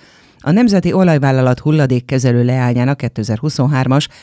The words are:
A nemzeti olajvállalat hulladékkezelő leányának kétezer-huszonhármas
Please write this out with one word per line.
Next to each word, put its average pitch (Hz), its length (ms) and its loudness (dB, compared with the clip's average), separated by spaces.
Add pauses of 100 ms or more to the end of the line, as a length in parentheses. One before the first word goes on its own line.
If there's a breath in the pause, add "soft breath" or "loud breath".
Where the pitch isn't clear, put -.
(420 soft breath)
A - 80 -2
nemzeti 196 420 2
olajvállalat 135 680 2
hulladékkezelő 127 840 0
leányának 123 520 0
kétezer-huszonhármas 131 1120 -2 (140 loud breath)